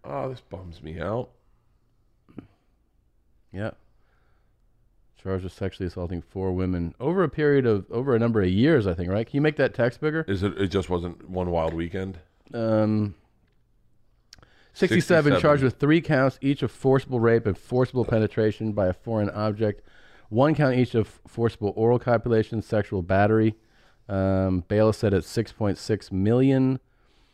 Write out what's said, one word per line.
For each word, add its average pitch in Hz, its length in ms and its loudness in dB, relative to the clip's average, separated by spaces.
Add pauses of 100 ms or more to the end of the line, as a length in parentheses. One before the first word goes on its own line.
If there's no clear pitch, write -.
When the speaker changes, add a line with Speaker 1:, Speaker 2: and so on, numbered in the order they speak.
Speaker 1:
Oh, 135 280 -8
this 127 100 -14
bums 85 420 -18
me 80 160 -12
out. 104 300 -6 (2250)
Speaker 2:
Yeah. 101 180 -8 (1500)
Charged 95 220 -4
with 90 80 -10
sexually 95 360 -8
assaulting 87 340 -8
four 95 300 -6
women 90 480 -2
over 170 240 0
a 151 40 0
period 143 380 2
of, 101 240 0
over 127 240 -2
a 113 40 4
number 113 220 2
of 92 80 2
years, 113 380 4
I 87 80 0
think, 87 160 -4
right? 110 160 -2
Can - 100 -8
you 139 40 0
make 151 160 0
that 127 180 0
text 123 260 -2
bigger? 156 280 -4
Speaker 1:
Is 95 140 -2
it, 101 180 -2
it 98 80 0
just 92 200 -2
wasn't 87 400 -6
one 90 220 -4
wild 82 240 -2
weekend? 92 440 -6 (360)
Speaker 2:
Um, 107 600 0 (1600)
sixty-seven, 165 600 2
Speaker 1:
67. 90 100 2
Speaker 2:
charged 147 220 4
with 120 160 0
three 156 200 4
counts, 135 400 0
each 139 220 -2
of 123 80 -2
forcible 131 500 0
rape 117 260 4
and 101 120 0
forcible 127 460 -2
penetration 110 680 0
by 101 140 0
a 92 60 2
foreign 107 380 -4
object. 107 520 -4 (460)
One 139 260 2
count 131 220 2
each 127 180 2
of - 320 -2
forcible 110 480 -4
oral 117 240 2
copulation, 113 640 0
sexual 104 400 -2
battery. 107 540 2 (520)
Um, 95 600 0
bail 107 220 4
is 104 80 0
set 104 140 0
at 92 120 2
six - 280 -6
point 101 260 -4
six - 340 -6
million. 131 680 2 (560)